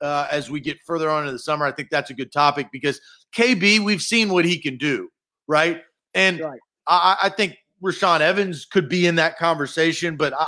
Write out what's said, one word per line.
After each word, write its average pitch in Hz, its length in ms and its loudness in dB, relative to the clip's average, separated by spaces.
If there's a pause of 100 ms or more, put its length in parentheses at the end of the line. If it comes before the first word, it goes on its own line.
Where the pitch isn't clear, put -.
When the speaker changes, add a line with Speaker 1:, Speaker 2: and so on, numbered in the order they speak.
Speaker 1:
uh, 143 300 -2
as 147 180 -4
we 143 120 -6
get 127 260 -8
further 160 240 -2
on 151 160 -2
in 139 60 -6
the 120 80 -10
summer. 151 260 -2
I 131 60 -2
think 131 180 -12
that's 147 200 -2
a 131 40 -16
good 123 160 -10
topic 143 400 2
because 139 300 -4 (320)
K 240 220 2
B, 202 260 4
we've 202 200 0
seen 226 280 0
what 180 160 2
he 170 160 0
can 135 160 -6
do, 123 320 -2 (400)
right? 165 340 2 (320)
And 185 240 2
Speaker 2:
Right. 151 220 -10 (260)
Speaker 1:
I, 180 380 4
I 196 60 2
think 196 260 -2 (260)
Rashaan 175 400 2
Evans 180 420 0
could 180 240 0
be 175 180 2
in 170 100 2
that 160 200 2
conversation, 160 800 -2
but 143 160 -2
I, 147 160 -2